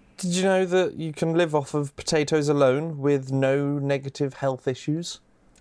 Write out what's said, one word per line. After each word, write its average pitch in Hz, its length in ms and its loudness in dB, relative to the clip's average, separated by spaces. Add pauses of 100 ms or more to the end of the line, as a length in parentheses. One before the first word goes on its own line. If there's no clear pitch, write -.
(180)
Did 180 140 -4
you 185 120 0
know 190 220 2
that 180 300 2
you 160 160 -6
can 165 220 -2
live 165 220 2
off 143 180 -2
of 147 240 -2
potatoes 151 500 0
alone 147 520 2
with 135 340 0
no 143 460 2
negative 139 560 -4
health 135 320 -4
issues? 147 520 -4 (420)